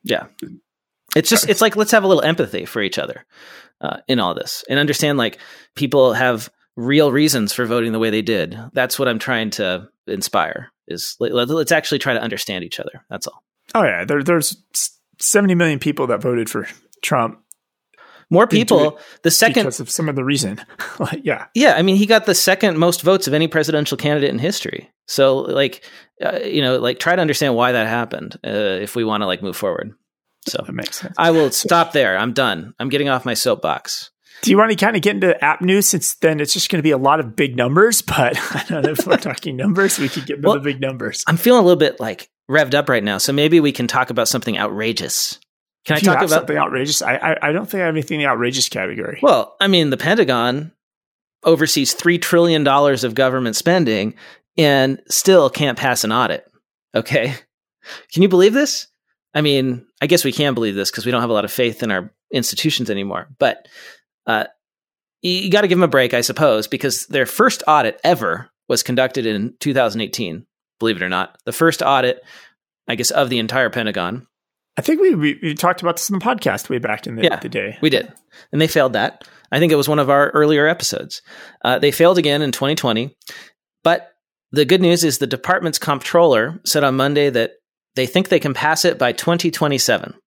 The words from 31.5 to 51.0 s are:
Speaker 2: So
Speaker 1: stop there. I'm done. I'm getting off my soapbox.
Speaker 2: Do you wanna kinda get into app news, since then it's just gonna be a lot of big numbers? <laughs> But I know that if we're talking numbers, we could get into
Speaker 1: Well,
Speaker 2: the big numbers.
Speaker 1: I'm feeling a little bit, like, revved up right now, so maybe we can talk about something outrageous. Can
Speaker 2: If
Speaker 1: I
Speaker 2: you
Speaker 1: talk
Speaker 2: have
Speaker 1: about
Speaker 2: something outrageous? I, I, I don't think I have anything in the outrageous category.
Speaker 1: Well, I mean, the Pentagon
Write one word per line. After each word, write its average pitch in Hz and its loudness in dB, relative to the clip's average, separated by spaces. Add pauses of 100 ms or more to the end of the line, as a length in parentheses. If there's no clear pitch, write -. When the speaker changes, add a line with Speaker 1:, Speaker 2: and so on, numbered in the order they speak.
Speaker 2:
So - -4
Speaker 1:
stop 170 2
there. 110 2
I'm 117 -2
done. 110 -2
I'm 127 -6
getting 143 -2
off 127 -2
my 120 -4
soapbox. - -4 (320)
Speaker 2:
Do - 0
you 190 6
wanna 220 4
kinda 208 2
get 202 0
into 190 2
app 147 2
news, 190 4
since - -2
then 156 0
it's 147 -2
just - -2
gonna 165 0
be 156 4
a 135 2
lot 139 4
of 117 -8
big 135 0
numbers? 156 4
<laughs> - -12
But 131 0
I - -6
know 156 -2
that 151 0
if - -4
we're 220 2
talking 135 -6
numbers, 196 0
we 139 0
could 131 -6
get 143 -6
into 147 2
Speaker 1:
Well, 208 4
Speaker 2:
the - -4
big 135 -4
numbers. 131 -6
Speaker 1:
I'm 160 2
feeling 240 6
a 190 4
little 175 6
bit, 147 2
like, 107 -8 (220)
revved 143 2
up 143 0
right 117 2
now, 101 -2
so 139 -2
maybe 156 4
we 147 2
can 123 -4
talk 127 0
about 117 0
something 113 -4
outrageous. 104 -4 (460)
Can 156 0
Speaker 2:
If - -2
Speaker 1:
I - 0
Speaker 2:
you 190 4
Speaker 1:
talk - 4
Speaker 2:
have - 2
Speaker 1:
about 156 4
Speaker 2:
something 156 -4
outrageous? 147 -2
I, 127 0
I, 156 -2
I 151 0
don't 196 -4
think 190 -4
I 175 0
have 160 -2
anything 151 -4
in 143 0
the 139 2
outrageous 123 -2
category. - -8
Speaker 1:
Well, 180 2
I 196 2
mean, 165 4
the 131 0
Pentagon 143 0 (760)